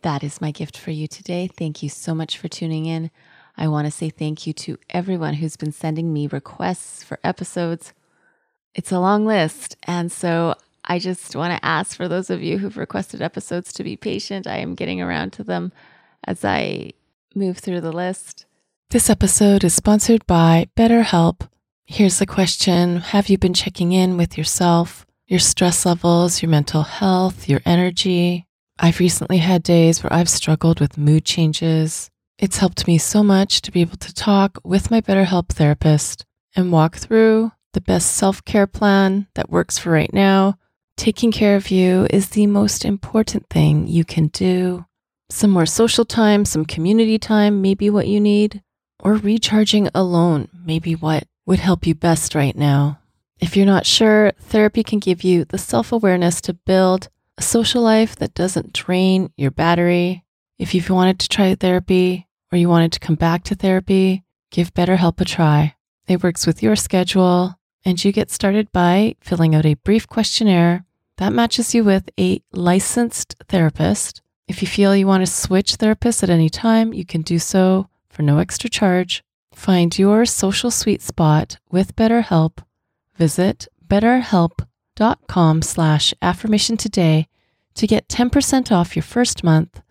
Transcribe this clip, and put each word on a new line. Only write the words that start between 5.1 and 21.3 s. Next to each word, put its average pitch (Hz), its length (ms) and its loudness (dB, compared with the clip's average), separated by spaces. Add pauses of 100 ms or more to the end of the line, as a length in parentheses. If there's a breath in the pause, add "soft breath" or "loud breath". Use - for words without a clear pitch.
who's 151 220 -8
been 151 160 -8
sending 160 400 -6
me 147 160 -4
requests - 760 -10
for - 220 -16
episodes. 175 680 -8 (800)
It's - 200 -10
a 180 80 -2
long 208 260 0
list, 190 560 -4
and 175 300 -6
so 170 420 -2 (300)
I 180 160 -4
just 185 340 -10
want 170 220 -6
to - 100 -8
ask 160 300 -6
for 180 100 -8
those 180 240 -6
of 180 100 -6
you 165 180 -6
who've 196 180 -10
requested - 440 -10
episodes - 520 -10
to - 100 -14
be - 140 -10
patient. 196 500 -10
I - 120 -8
am - 180 -10
getting 180 240 -8
around 180 320 -8
to - 100 -18
them 180 300 -8 (500 soft breath)
as - 220 -10
I 62 480 -6 (420)
move 190 240 -6
through 175 220 -8
the 165 120 -8
list. 180 520 -10 (460)
This 233 200 0
episode 202 540 2
is 170 100 2
sponsored 214 540 2
by 165 480 4
BetterHelp. 226 720 2 (380)